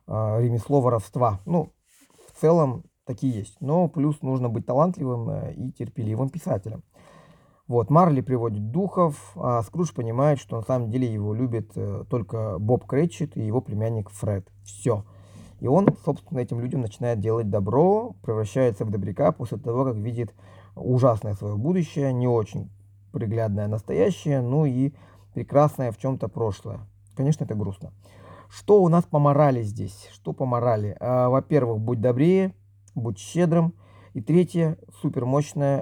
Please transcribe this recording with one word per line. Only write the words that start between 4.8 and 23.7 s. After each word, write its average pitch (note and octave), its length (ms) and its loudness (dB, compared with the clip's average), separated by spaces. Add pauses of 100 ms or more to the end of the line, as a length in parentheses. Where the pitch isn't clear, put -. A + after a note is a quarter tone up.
э, G#2 260 -6
и B2+ 160 -8
терпеливым A2+ 580 -4
писателем. A2 540 -6 (840)
Вот, A#2+ 220 0
Марли D3+ 320 6
приводит A2+ 500 -4
духов, E3+ 640 -2
а A#2+ 280 -2
Скрудж E3 300 -4
понимает, B2+ 460 0
что - 180 -10
на A2+ 60 -6
самом B2 280 -2
деле B2+ 200 -2
его G#2 220 -4
любит, A#2 420 -4
э, G2+ 340 -8
только A2 500 -4
Боб A2 280 2
Кретчет D3 500 -2
и B2 80 -4
его A2 160 -2
племянник G#2+ 500 -4
Фред. G#2 360 -6 (160)
Всё. G#2+ 420 -2 (560)
И A2+ 60 -4
он, F3 200 6 (180)
собственно, - 340 -4
этим B2 220 -4
людям B2+ 200 -4
начинает A#2+ 400 -4
делать A2 280 0
добро, D3 760 2
превращается A2+ 600 -2
в G#2+ 60 -4
добряка G2+ 400 0
после B2 260 -8
того, A#2+ 280 -2
как B2+ 120 -2
видит A2+ 360 -6 (420)
ужасное A#2 600 2
своё G#2 220 -6
будущее, D3 560 -2
не B2 140 0
очень A#2 420 -2 (440)
приглядное G#2+ 540 -2
настоящее, C#3 720 -2